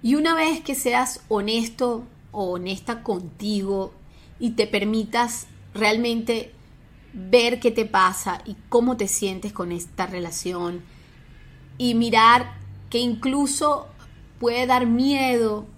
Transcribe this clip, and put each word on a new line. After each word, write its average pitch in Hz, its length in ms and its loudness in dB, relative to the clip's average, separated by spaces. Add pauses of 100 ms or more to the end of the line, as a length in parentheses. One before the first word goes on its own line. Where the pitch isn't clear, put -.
Y 247 120 4
una 320 180 2
vez 320 260 0
que 277 140 -6
seas 247 540 -2
honesto 226 760 -2 (260)
o 190 200 -4
honesta 190 520 -6
contigo 196 920 -4 (440)
y 233 120 -2
te 220 160 0
permitas 214 800 -2 (260)
realmente 220 800 0 (640)
ver 233 440 4
qué 240 120 2
te 220 160 0
pasa 185 580 0
y 202 100 -12 (140)
cómo 240 300 2
te 196 100 0
sientes 196 460 -4
con 175 180 -6
esta 175 340 -6
relación 175 760 -6 (960)
y 240 160 0
mirar 233 580 6 (380)
que 240 80 0
incluso 269 880 0 (500)
puede 240 280 0
dar 254 180 4
miedo 240 800 2 (140)